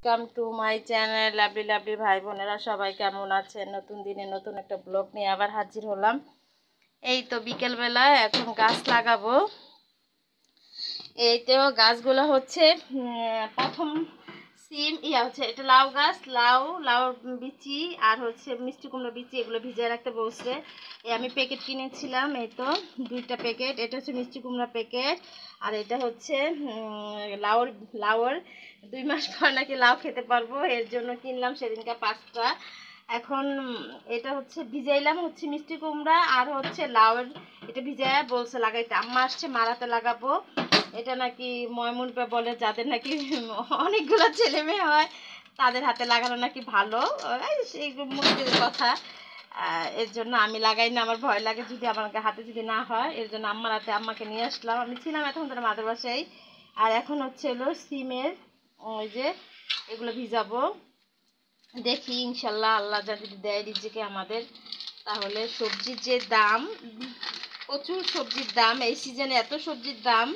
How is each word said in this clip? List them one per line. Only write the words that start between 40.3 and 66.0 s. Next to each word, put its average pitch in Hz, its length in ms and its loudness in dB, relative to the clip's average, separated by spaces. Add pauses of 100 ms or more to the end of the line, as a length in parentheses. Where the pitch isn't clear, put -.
এটা 254 220 -4
নাকি 247 260 -4 (280)
ময়মনপা 240 480 -4 (100)
বলে 233 180 0 (120)
যাদের 220 300 0
নাকি 254 180 -4 (720)
অনেকগুলো 339 420 4 (120)
ছেলে 302 300 4
মেয়ে 381 220 0
হয় 302 180 6 (520)
তাদের 254 280 2
হাতে 240 240 0
লাগানো 240 320 2
নাকি 247 160 -4 (140)
ভালো, 214 260 4 (500)
এই 605 80 0 (140)
সেই 294 160 -6 (280)
মুখের 277 340 2 (140)
কথা। 240 260 2 (720)
আহ, 165 240 0 (160)
এর 214 140 -4
জন্য 233 160 -4 (140)
আমি 220 200 -2
লাগাই 226 280 4
না, 247 120 2
আমার 226 200 0
ভয় 208 220 2
লাগে 220 220 -2
যদি 240 220 -10
আমার 214 120 -2 (220)
হাতে 208 140 -2 (100)
যদি 226 120 -8 (100)
না 220 60 2 (120)
হয়, 240 200 0 (100)
এর 220 120 -6
জন্য 220 200 -8
আম্মার 220 240 -2
হাতে 214 220 -4
আম্মাকে 220 320 -6
নিয়ে 220 200 -2
আসলাম। 233 340 -2
আমি 240 100 -8 (100)
ছিলাম 302 240 -2
এতক্ষণ 294 220 -6
ধরে 247 180 -6
মাদের 214 220 -2
বাসায়। 240 320 -4 (600)
আর 220 80 6 (100)
এখন 294 160 -4 (100)
হচ্ছে 262 260 -8
হলো 247 140 -2 (200)
সিমের, 262 460 -4 (480)
ওই 220 260 -8 (100)
যে 262 100 -2 (680)
এগুলো 233 260 -6
ভিজাবো। 226 420 -2 (1300)
দেখি 247 260 -2 (140)
ইনশাল্লাহ 220 520 0
আল্লাহ 208 280 -2
যা 214 140 -2
যদি 202 140 -14 (100)
দেয় 208 220 -2
রিজিকে 214 320 -8 (100)
আমাদের, 196 320 -6 (640)
তাহলে 208 340 -4 (180)
সবজির 220 480 -4